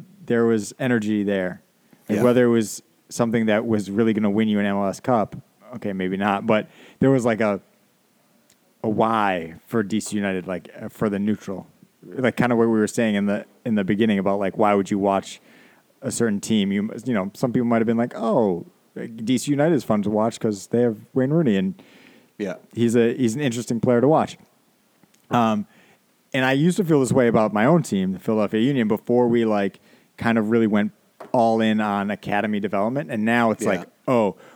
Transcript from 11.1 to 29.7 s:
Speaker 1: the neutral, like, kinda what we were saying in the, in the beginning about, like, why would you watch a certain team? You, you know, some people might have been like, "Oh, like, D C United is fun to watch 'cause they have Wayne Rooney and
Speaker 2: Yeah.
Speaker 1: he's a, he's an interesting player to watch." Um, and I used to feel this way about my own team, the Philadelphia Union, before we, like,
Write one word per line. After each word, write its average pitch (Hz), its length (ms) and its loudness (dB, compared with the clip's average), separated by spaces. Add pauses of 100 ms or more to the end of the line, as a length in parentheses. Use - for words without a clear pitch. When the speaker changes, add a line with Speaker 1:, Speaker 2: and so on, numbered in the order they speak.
Speaker 1:
the 98 80 -2
neutral, 101 480 -4 (360)
like, 123 360 -4
kinda 123 180 0
what 117 120 4
we 113 100 2
were 107 80 2
saying 110 300 0
in 101 100 0
the, 104 180 -4 (220)
in 117 80 -2
the 101 100 2
beginning 104 340 0
about, 98 200 0
like, 98 180 -4
why 104 180 4
would 98 160 0
you 104 80 -2
watch 98 440 -2 (580)
a 127 100 -8
certain 110 300 -2
team? 98 320 0
You, 104 180 -2 (140)
you 127 80 -2
know, 98 220 -2
some 123 180 -2
people 123 140 0
might 117 160 2
have 110 40 -2
been 113 120 2
like, 120 180 -2
"Oh, 113 480 0 (320)
like, 120 300 -12
D 127 100 2
C 123 140 -4
United 147 240 2
is 123 100 0
fun 107 200 0
to 104 60 -4
watch 107 300 0
'cause 104 280 -4
they 117 120 0
have 117 160 0 (160)
Wayne 131 220 0
Rooney 143 240 2
and 95 160 -2 (640)
Speaker 2:
Yeah. 95 160 -6 (180)
Speaker 1:
he's 117 220 0
a, 117 220 2
he's 113 180 0
an 135 60 -6
interesting 123 400 -4
player 120 200 2
to 120 60 4
watch." 143 320 2 (920)
Um, 113 380 0 (640)
and 131 120 0
I 131 80 2
used 160 240 2
to 208 80 0
feel 156 160 4
this 123 100 0
way 123 160 4
about 110 260 2
my 104 120 2
own 156 180 6
team, 95 300 -2
the 92 80 -10
Philadelphia 110 400 0
Union, 123 260 0
before 120 400 0
we, 120 180 2
like, 101 360 0 (360)